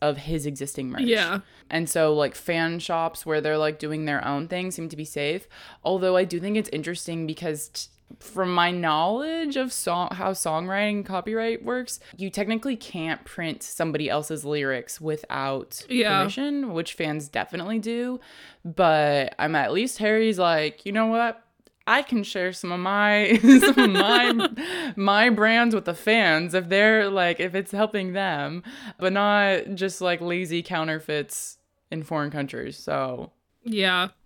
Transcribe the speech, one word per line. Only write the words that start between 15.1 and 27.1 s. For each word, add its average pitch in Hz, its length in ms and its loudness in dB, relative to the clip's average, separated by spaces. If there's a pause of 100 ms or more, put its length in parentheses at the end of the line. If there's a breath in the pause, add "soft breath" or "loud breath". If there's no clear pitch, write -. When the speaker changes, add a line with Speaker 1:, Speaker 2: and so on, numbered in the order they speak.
Speaker 2:
Yeah. 214 300 2
Speaker 1:
permission, 262 540 -2
which 165 200 -4
fans 151 340 -4
definitely 175 520 -4
do. 240 400 -4 (440 loud breath)
But 151 760 2
I'm 156 160 0
at 131 180 2
least 233 240 -2
Harry's 214 400 2
like, 160 480 0
"You 202 60 -6
know 220 160 2
what? 226 360 -2 (440)
I 254 160 4
can 233 200 -2
share 185 300 -4
some 180 180 -8
of 180 80 -2
my, 208 580 4
<laughs> 247 220 10
some 285 200 6
of 240 100 6
my, 240 1040 2
Speaker 2:
<laughs> - 20 -16
Speaker 1:
my 202 340 4
brands 226 460 4
with 196 100 -2
the 175 100 -2
fans 175 580 2
if 180 160 0
they're, 208 400 4
like, 175 300 2